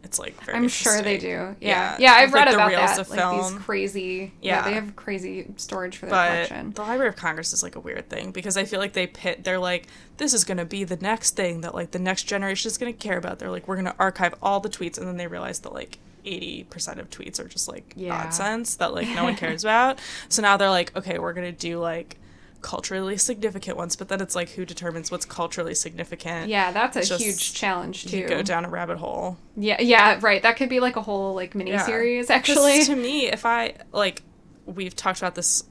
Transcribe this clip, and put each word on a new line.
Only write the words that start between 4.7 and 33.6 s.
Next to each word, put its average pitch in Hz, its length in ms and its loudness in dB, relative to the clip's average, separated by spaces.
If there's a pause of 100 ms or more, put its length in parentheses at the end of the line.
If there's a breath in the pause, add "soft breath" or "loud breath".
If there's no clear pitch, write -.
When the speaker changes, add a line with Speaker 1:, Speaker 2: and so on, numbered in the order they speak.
Speaker 2:
have 208 220 -6
crazy 190 500 -8 (120)
storage 185 400 -8
for 180 100 -12
their 190 80 0
Speaker 1:
But 175 120 6 (200)
Speaker 2:
collection. - 260 -8
Speaker 1:
the 214 80 -8
Library 233 280 0
of 185 60 -6
Congress 160 380 -4
is, - 80 0
like, - 140 -8
a - 40 -12
weird - 300 -10
thing - 220 -8
because 180 260 -4
I 196 80 0
feel 196 140 -4
like 196 140 -4
they 185 120 0
pit, - 380 -6
they're 185 160 -2
like, 180 260 -2 (320 loud breath)
"This 294 160 0
is 220 100 4
gonna 180 220 -2
be 196 180 -6
the 180 140 -4
next 208 380 -2
thing 170 260 -2
that, 170 140 -8
like, 175 160 -8
the 185 80 -6
next 185 240 -2
generation 196 440 -2
is 220 120 -4
gonna 240 140 -4
care 202 260 -4
about." 180 180 -8
They're 185 140 -8
like, 180 160 -8
"We're 185 80 -4
gonna 185 240 -4
archive 185 420 2
all 196 180 2
the 196 100 -6
tweets," 170 280 -8
and 185 100 -8
then 180 100 -8
they 175 100 -8
realize 175 320 -8
that, - 140 -12
like, - 260 -12 (260)
eighty 185 380 -8
percent - 360 -8
of - 120 -14
tweets - 280 -10
are - 80 -10
just, - 200 -6
like, - 280 -14
Speaker 2:
Yeah. 185 220 -8
Speaker 1:
nonsense 196 600 -4
that, - 180 -2
like, 175 140 -2
no 175 140 -2
one 175 120 0
Speaker 2:
<laughs> - 20 -12
Speaker 1:
cares 165 260 -4
about. 240 360 4 (300 loud breath)
So 220 120 2
now 202 160 6
they're 196 140 4
like, 175 260 2
"Okay, 175 220 -4
we're 170 140 -4
gonna 180 180 -6
do, 170 280 -6
like, 170 380 -4 (440 soft breath)
culturally 190 560 -4
significant 208 580 -2
ones," 170 200 -4
but 190 120 -10
then 196 140 -2
it's 185 140 -4
like, 175 140 -2
who 190 160 -8
determines 170 440 -8
what's 180 160 -6
culturally 170 480 -6
significant? 165 760 -6
Speaker 2:
Yeah, 196 240 2
that's 233 240 0
a 262 40 0
Speaker 1:
It's 190 100 0
just, 185 140 0
Speaker 2:
huge 196 320 0
challenge, 185 500 -4
Speaker 1:
you 185 160 -4
Speaker 2:
too. 185 60 -4
Speaker 1:
go 160 160 0
down 175 220 -2
a 175 40 -8
rabbit 170 300 -6
hole. 175 380 -6 (200)
Speaker 2:
Yeah, 208 240 0
yeah, 214 400 8
right. 202 220 4
That 233 140 6
could 269 120 0
be, 254 100 2
like, 247 160 2
a 220 60 -2
whole, 196 320 -2
like, 185 220 -8
Speaker 1:
Yeah. 196 280 0
Speaker 2:
miniseries, 240 440 0
Speaker 1:
'Cause - 20 -6
Speaker 2:
actually. 285 560 8
Speaker 1:
to 277 100 2
me, 262 360 0
if 214 160 -2
I, 233 260 0 (180)